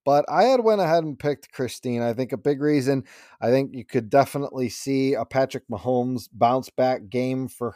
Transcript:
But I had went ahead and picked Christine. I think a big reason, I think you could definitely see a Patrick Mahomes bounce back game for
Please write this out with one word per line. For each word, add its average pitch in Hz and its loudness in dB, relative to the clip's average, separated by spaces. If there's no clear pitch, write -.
But 143 4
I 170 4
had 254 4
went 220 4
ahead 165 2
and 147 -8
picked - -4
Christine. 120 -4
I 117 0
think 123 -4
a 123 -6
big 139 -2
reason, 139 2
I 113 2
think 135 2
you 120 -12
could 113 -2
definitely 135 0
see 135 -2
a 113 -4
Patrick 131 -4
Mahomes 123 -4
bounce 120 0
back 127 -2
game 131 -4
for 120 -8